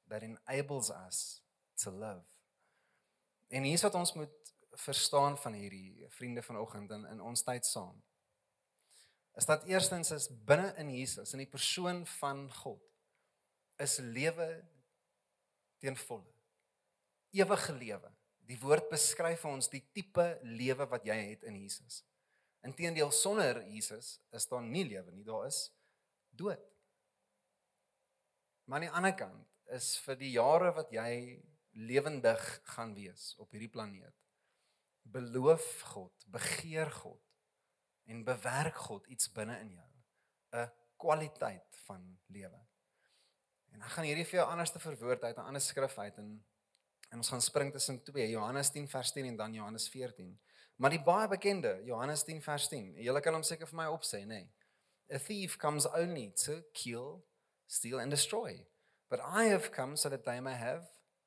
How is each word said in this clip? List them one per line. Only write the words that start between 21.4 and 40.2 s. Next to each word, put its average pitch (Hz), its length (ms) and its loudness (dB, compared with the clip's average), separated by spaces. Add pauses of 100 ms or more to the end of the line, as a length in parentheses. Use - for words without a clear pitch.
in 101 100 -10
Jesus. 98 400 -10 (640)
Inteendeel, 156 460 0
sonder 175 560 4
Jesus 107 480 -6 (160)
is 113 160 -2
daar 123 160 -2
nie 147 240 -2
lewe 92 240 -10
nie, 98 160 -18
daar 110 220 -4
is - 180 -2 (640)
dood. 175 320 -4 (2000)
Maar 135 140 -2
aan 170 80 -2
die 156 140 -6
ander 190 180 6
kant - 560 -12
is - 160 -2 (140)
vir 135 160 -2
die 135 160 -4
jare 160 400 8
wat 156 180 -4
jy 113 160 0 (640)
lewendig 120 720 2 (260)
gaan 113 240 -8
wees 98 460 -14
op 104 100 -18
hierdie 110 180 -10
planeet, 104 460 -10 (880)
beloof 127 600 4 (260)
God, - 400 -14
begeer 160 560 -2 (160)
God - 220 -18 (800)
en 113 180 -10
bewerk 127 520 0
God - 320 -8
iets 127 260 0
binne 110 260 -4
in 107 160 -14
jou, 85 160 -20 (600)